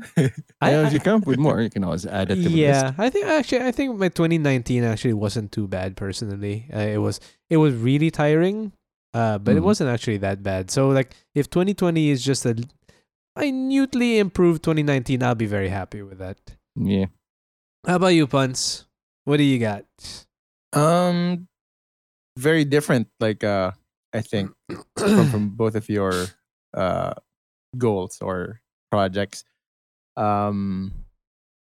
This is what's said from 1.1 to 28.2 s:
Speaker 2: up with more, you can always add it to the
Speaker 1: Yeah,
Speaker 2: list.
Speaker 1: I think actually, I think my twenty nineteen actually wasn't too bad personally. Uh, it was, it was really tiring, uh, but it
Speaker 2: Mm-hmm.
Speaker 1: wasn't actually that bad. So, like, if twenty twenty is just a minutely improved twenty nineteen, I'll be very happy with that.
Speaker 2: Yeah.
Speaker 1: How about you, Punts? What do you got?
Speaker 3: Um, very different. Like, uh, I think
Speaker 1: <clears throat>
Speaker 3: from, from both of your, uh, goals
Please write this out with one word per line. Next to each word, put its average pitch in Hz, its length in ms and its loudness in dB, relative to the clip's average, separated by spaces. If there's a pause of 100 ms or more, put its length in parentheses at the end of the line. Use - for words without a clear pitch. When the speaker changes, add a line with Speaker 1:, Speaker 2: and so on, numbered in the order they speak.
Speaker 2:
up - 60 -4
with 127 120 2
more, 143 220 2
you 110 80 -2
can 101 140 -4
always 85 220 -4
add 95 260 -4
it 95 40 0
to 185 80 0
the 170 60 2
Speaker 1:
Yeah, 143 380 4
Speaker 2:
list. 135 120 -6
Speaker 1:
I 226 100 2
think 403 160 -2
actually, 294 400 0
I 254 60 -2
think 262 260 -4
my 190 120 0
twenty 165 280 0
nineteen 131 460 0
actually 113 300 0
wasn't 104 380 -4
too 104 160 -4
bad 95 300 -6
personally. 101 760 -6
Uh, 107 60 -4
it 107 180 -2
was, 104 220 -2 (300)
it 165 80 2
was 151 160 4
really 139 380 2
tiring, 180 600 0 (420)
uh, 113 260 0
but 101 120 0
it - 60 6
Speaker 2:
Mm-hmm. 165 80 2
Speaker 1:
wasn't 185 240 2
actually 113 280 -2
that 98 260 -4
bad. 95 280 -4
So, 135 180 2
like, 135 260 0 (180)
if 143 160 -2
twenty 185 240 2
twenty 165 360 2
is 131 140 0
just 131 220 0
a 117 100 0 (840)
minutely 262 840 0
improved 175 440 2
twenty 156 200 2
nineteen, 135 400 0
I'll 123 120 2
be 110 120 -2
very 101 220 -2
happy 98 340 -8
with 98 160 -18
that. 95 180 -10 (380)
Speaker 2:
Yeah. 95 300 0 (840)
Speaker 1:
How 180 80 2
about 180 180 4
you, 156 140 4
Punts? 131 580 -2 (400)
What 143 120 2
do 147 60 4
you 135 160 4
got? 107 260 -2 (880)
Speaker 3:
Um, 175 720 2 (920)
very 151 280 4
different. 143 420 2 (120)
Like, 110 240 -2
uh, 98 280 0 (420)
I 110 80 -4
think 98 300 -4 (180)
Speaker 1:
<clears throat> - 280 -14
Speaker 3:
from, 196 340 4
from 104 180 0
both 110 260 -2
of 107 140 -6
your, 95 380 -2 (480)
uh, 90 380 -2 (640)
goals 104 440 -2